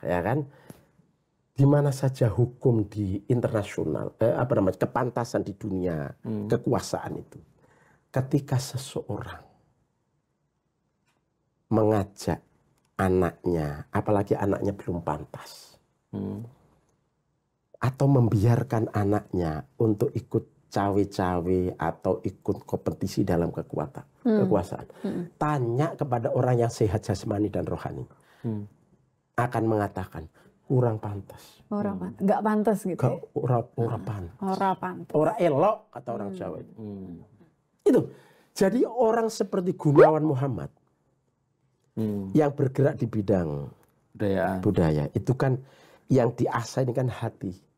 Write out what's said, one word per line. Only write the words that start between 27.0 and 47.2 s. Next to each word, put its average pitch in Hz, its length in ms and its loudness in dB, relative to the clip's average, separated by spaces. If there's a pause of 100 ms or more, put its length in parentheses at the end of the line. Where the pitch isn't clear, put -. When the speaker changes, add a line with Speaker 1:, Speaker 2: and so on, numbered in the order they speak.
Speaker 1:
jasmani 104 460 -2
dan 90 160 -4
rohani. 73 400 -8 (360)
Speaker 2:
Hmm. 107 240 -6 (720)
Speaker 1:
Akan 120 320 -2
mengatakan, 98 600 -2 (360)
"Kurang 123 320 2
pantas." - 720 -12
Speaker 3:
Kurang 208 300 -4
Speaker 2:
Hmm. 180 120 -8
Speaker 3:
pan-, - 100 -12
nggak 196 240 2
pantas 214 380 2
gitu 180 180 -4
Speaker 1:
Nggak, 127 160 0
Speaker 3:
ya? - 220 -12
Speaker 1:
ora, 123 220 2 (180)
ora 113 200 -2
Speaker 3:
Hmm. 95 80 -10
Speaker 1:
pantas. 98 360 -10
Speaker 3:
Ora 190 320 -2
pantas. 175 420 -8
Speaker 1:
Ora 156 220 4
elok, 175 420 2 (120)
kata - 220 -14
orang 104 200 -6
Speaker 3:
Hmm. 92 60 -10
Speaker 1:
Jawa 92 200 -8
itu. - 160 -18
Speaker 2:
Hmm. 98 400 -12 (680)
Speaker 1:
Itu. 233 180 6 (520)
Jadi 202 300 2
orang 226 460 2
seperti 190 440 -2
Gunawan 151 520 8
Muhammad 127 460 -2 (1200)
Speaker 2:
Hmm. 104 360 -4
Speaker 1:
yang 143 220 4
bergerak 131 460 2
di 123 80 -2
bidang 87 640 0 (400)
Speaker 2:
Budayaan. 95 480 0
Speaker 1:
budaya, 82 500 2
itu - 220 -2
kan 131 240 2 (500)
yang 120 240 4
diasah 120 520 -2
ini 123 100 -2
kan 127 160 0
hati. 101 480 -8 (220)